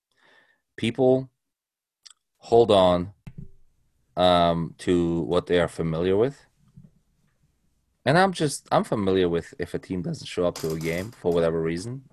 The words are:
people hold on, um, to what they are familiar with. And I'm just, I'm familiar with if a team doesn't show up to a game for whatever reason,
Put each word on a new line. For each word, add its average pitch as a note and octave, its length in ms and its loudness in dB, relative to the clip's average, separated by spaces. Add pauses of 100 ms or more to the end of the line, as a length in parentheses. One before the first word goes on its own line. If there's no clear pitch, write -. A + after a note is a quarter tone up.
(760)
people C3 540 0 (1080)
hold A#2 320 4
on, F#2 420 4 (1040)
um, E2+ 600 2
to E2+ 440 0
what F2 240 -2
they F2 120 2
are E2 100 0
familiar E2+ 480 -2
with. B2+ 300 -2 (1600)
And D3 120 2
I'm F#3+ 140 2
just, - 380 -6
I'm E3+ 140 2
familiar F#2+ 440 0
with E2+ 300 -6
if E2+ 140 -10
a F2 60 -6
team F#2 240 -8
doesn't D#2+ 240 -8
show - 200 -4
up E2+ 100 -4
to D#2+ 160 -6
a E2 60 -6
game E2+ 320 -6
for F2 220 -4
whatever E2 300 0
reason, F#2+ 400 -8 (100)